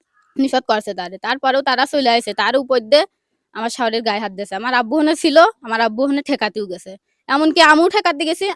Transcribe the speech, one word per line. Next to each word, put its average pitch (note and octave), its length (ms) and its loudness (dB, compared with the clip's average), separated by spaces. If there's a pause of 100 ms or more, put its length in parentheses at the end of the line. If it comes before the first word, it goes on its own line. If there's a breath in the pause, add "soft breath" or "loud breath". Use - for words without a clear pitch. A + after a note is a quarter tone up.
(360)
নিষেধ C4+ 320 0
করছে G#3+ 260 -2
তারে, F3+ 240 -10
তারপরেও C4 440 -2
তারা B3+ 240 0
চলে C4+ 240 0
আসে, A#3 240 0
তার A3 220 0
উপর B3+ 240 0
দিয়ে C#4 220 4 (520)
আমার A3+ 160 -6
শাশুড়ির A3+ 320 -2
গায়ে G#3+ 180 -2
হাত G3+ 120 -6
দিয়েছে। G3 220 -10
আমার A#3 200 -6
আব্বু A#3+ 220 0
ওখানে D#4 200 2
ছিল, D4+ 200 0 (260)
আমার A3+ 180 -4
আব্বু A3+ 220 -2
ওখানে C#4+ 200 0
ঠেকাতেও G#3+ 440 -4
গেছে, F3+ 260 -14 (360)
এমনকি D#4 320 2
আমু D#4 280 6
ঠেকাতে F4 360 0
গেছি, E4+ 320 -4